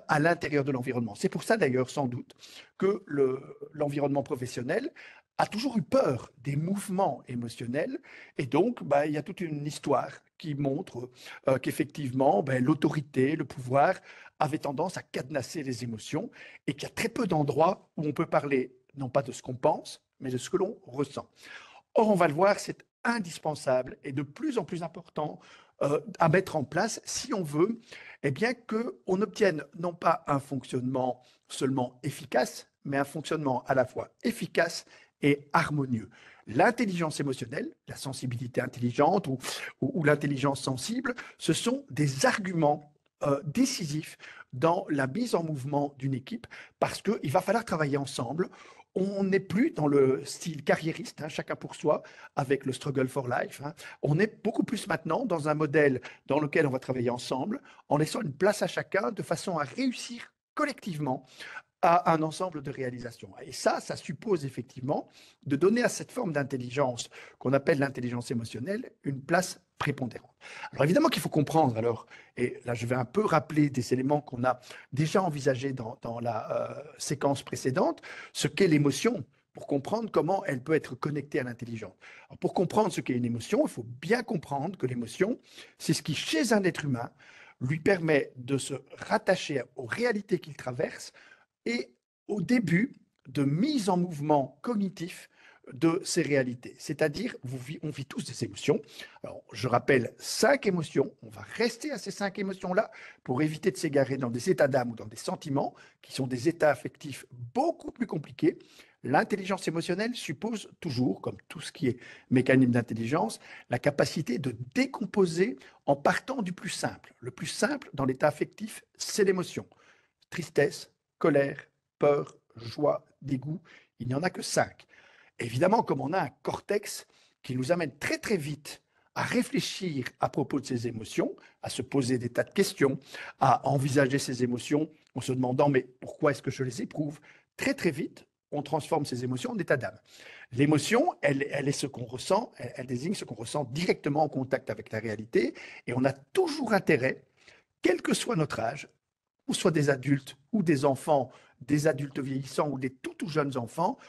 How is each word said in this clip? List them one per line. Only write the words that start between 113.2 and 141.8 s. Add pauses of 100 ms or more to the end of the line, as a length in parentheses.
la
capacité
de (180)
décomposer (280)
en
partant
du
plus
simple.
Le
plus
simple
dans
l'état
affectif, (100)
c'est
l'émotion. (640)
Tristesse, (280)
colère, (420)
peur, (180)
joie, (160)
dégoût, (380)
il
n'y
en
a
que
cinq. (540)
Évidemment,
comme
on
a
un (140)
cortex (380)
qui
nous
amène
très,
très
vite (340)
à
réfléchir (140)
à
propos
de
ses
émotions, (280)
à
se
poser
des
tas
de
questions, (400)
à
envisager
ses
émotions (240)
en
se
demandant : «
Mais
pourquoi
est-ce
que
je
les
éprouve ? » (380)
Très,
très
vite, (240)
on
transforme
ses
émotions
en
état
d'âme. (520)
L'émotion,
elle,
elle
est
ce